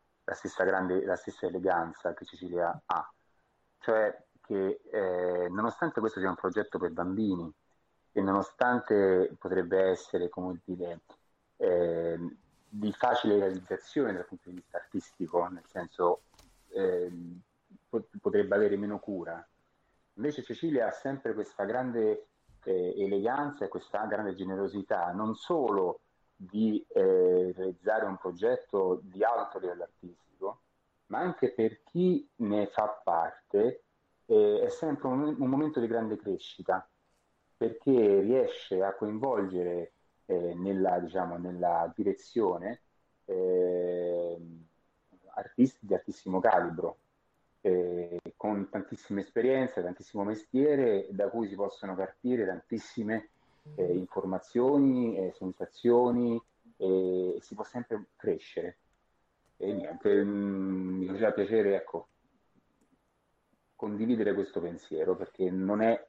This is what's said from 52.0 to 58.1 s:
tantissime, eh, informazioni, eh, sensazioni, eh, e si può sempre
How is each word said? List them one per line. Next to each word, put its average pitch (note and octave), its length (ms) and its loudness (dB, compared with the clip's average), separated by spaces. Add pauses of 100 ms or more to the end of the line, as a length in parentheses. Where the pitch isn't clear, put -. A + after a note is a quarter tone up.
tantissime, G#2+ 840 -6 (440)
eh, F2+ 220 0
informazioni, A#2+ 1200 2
eh, F#2 160 -2
sensazioni, A#2+ 1080 2 (360)
eh, F#2 600 0
e - 40 -10
si - 140 -16
può G#2 100 -8
sempre A#2 420 -8 (100)